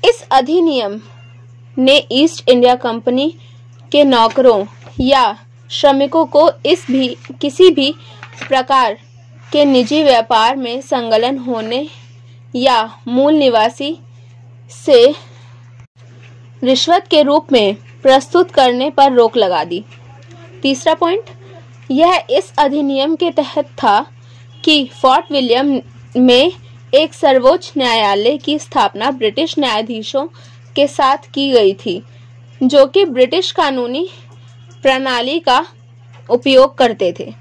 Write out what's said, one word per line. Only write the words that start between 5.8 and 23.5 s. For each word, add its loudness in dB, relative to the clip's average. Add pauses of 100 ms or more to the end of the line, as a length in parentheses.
को 2 (160)
इस 0
भी, -2 (340)
किसी 2
भी -2 (540)
प्रकार -2 (540)
के 2
निजी 0
व्यापार 2
में -8
संलग्न -2
होने -8 (680)
या 0 (240)
मूल 2
निवासी 0 (760)
से 2 (1600)
रिश्वत 0
के 4
रूप 0
में 2 (280)
प्रस्तुत 2
करने 0
पर 2
रोक 2
लगा 0
दी। -8 (800)
तीसरा -2
पॉइंट, -4 (600)
यह 2
इस -2
अधिनियम -2
के -2
तहत -4